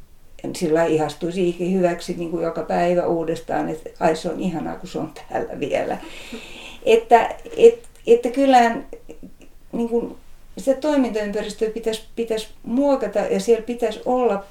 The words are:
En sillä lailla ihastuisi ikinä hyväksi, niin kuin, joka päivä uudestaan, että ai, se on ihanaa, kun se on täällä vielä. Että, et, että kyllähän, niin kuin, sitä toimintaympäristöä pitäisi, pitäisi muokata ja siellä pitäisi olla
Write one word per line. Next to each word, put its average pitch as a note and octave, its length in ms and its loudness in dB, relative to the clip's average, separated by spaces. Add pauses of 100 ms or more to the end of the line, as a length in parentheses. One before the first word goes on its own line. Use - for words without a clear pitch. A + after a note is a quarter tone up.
(440)
En C#3 120 -8
sillä D#3+ 220 2
lailla E3 160 2
ihastuisi E3+ 540 -2
ikinä F3 220 -2
hyväksi, F3+ 440 0
niin E3+ 160 -6
kuin, E3+ 140 -2
joka E3 180 -2
päivä F3 440 2
uudestaan, D#3+ 600 -2
että D#3+ 220 -8 (100)
ai, D#3+ 160 2
se F3 140 -6
on D#3+ 100 -6
ihanaa, E3 360 -4
kun F3+ 120 -14
se - 100 -8
on - 140 -6 (160)
täällä - 320 -6
vielä. - 380 -2 (840)
Että, - 540 4 (200)
et, - 320 6 (180)
että A#3 240 6
kyllähän, B3 560 4 (880)
niin A#3 160 -2
kuin, A#3 280 -2 (420)
sitä C4 220 0
toimintaympäristöä G#3+ 880 0
pitäisi, A3 340 -4 (120)
pitäisi A3+ 320 -4 (140)
muokata B3+ 560 0
ja G3 220 0
siellä A3 240 2
pitäisi A#3 400 -4
olla A#3 460 2